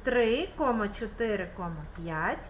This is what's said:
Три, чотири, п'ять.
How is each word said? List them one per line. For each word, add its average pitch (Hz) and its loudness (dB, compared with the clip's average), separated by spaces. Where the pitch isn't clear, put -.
Три, 247 4
чотири, 214 -2
п'ять. 165 -2